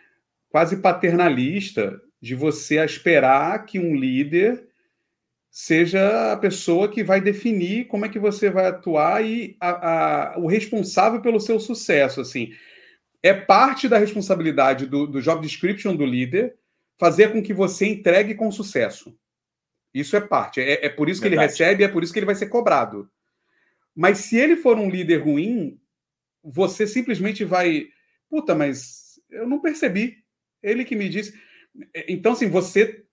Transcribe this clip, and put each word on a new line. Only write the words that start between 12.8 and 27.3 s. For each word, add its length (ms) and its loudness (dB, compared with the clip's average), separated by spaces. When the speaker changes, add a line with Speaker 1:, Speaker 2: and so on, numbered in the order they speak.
Speaker 1:
É 120 6
parte 540 4
da 100 6
responsabilidade 880 0
do, 200 -2
do 140 -6
job 220 0
description 520 -4
do 120 -2
líder 500 -2
fazer 340 6
com 100 -2
que 100 -6
você 340 0
entregue 480 2
com 160 -4
sucesso. 680 -6
Isso 240 -2
é 40 2
parte. 400 -2
É, 260 -2
é 20 -2
por 200 -2
isso 120 -4
que 80 -2
ele 80 2
Speaker 2:
Verdade. 160 2
Speaker 1:
recebe, 320 2
é 40 4
por 140 -2
isso 100 -6
que 60 -6
ele 80 -2
vai 80 0
ser 120 -6
cobrado. 600 -2
Mas 240 2
se 200 -4
ele 180 4
for 220 4
um 100 -2
líder 300 0
ruim, 600 -2
você 440 -2
simplesmente 580 -4